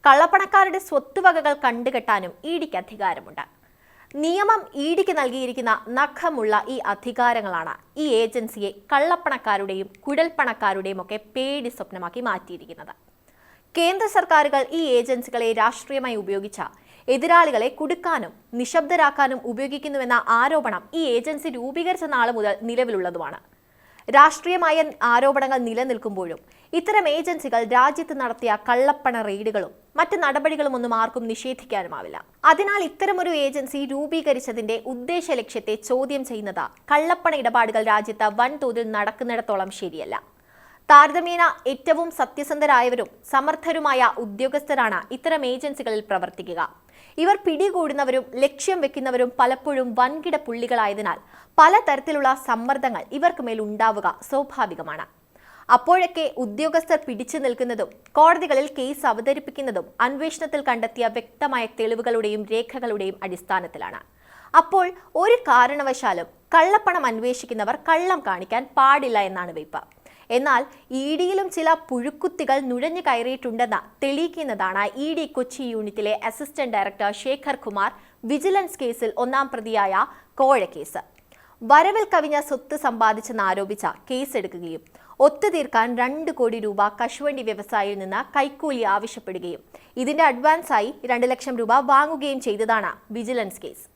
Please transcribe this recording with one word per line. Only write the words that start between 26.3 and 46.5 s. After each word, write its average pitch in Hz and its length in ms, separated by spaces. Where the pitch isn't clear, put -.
ഇത്തരം 370 260
ഏജൻസികൾ 302 460
രാജ്യത്ത് 294 460
നടത്തിയ 233 360
കള്ളപ്പണ 254 600
റെയ്ഡുകളും 202 420
മറ്റ് 339 240
നടപടികളും 285 560
ഒന്നും 240 220
ആർക്കും 233 300
നിഷേധിക്കാനുമാവില്ല. 175 880
അതിനാൽ 403 380
ഇത്തരമൊരു 370 440
ഏജൻസി 277 360
രൂപീകരിച്ചതിന്റെ 262 840
ഉദ്ദേശ 320 360
ലക്ഷ്യത്തെ 214 360
ചോദ്യം 262 420
ചെയ്യുന്നത് 196 340
കള്ളപ്പണ 330 400
ഇടപാടുകൾ 226 400
രാജ്യത്ത് 214 360
വൻതോതിൽ 247 440
നടക്കുന്നിടത്തോളം 214 840
ശരിയല്ല. 160 380
താരതമ്യേന 339 520
ഏറ്റവും 320 360
സത്യസന്ധരായവരും 269 920
സമർത്ഥരുമായ 302 720
ഉദ്യോഗസ്ഥരാണ് 247 800
ഇത്തരം 320 340
ഏജൻസികളിൽ 254 580
പ്രവർത്തിക്കുക. 180 540